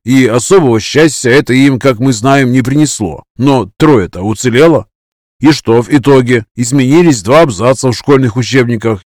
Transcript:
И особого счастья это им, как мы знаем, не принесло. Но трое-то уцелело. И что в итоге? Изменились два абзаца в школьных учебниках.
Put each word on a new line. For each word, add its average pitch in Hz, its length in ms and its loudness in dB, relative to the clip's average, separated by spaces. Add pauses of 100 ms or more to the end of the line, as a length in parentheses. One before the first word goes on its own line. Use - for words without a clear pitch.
И 131 220 2
особого 123 520 2
счастья 147 520 -2
это 131 220 0
им, 135 260 2
как 127 180 0
мы 127 160 -2
знаем, 131 380 0
не 131 100 0
принесло. 135 640 -4 (120)
Но 127 420 -2
трое-то 107 440 0
уцелело. 120 640 0 (520)
И 147 120 4
что 120 300 0
в 110 80 -12
итоге? 127 560 0 (100)
Изменились 135 680 0
два 135 180 2
абзаца 127 500 -2
в 117 60 -6
школьных 135 400 0
учебниках. 117 640 -2 (100)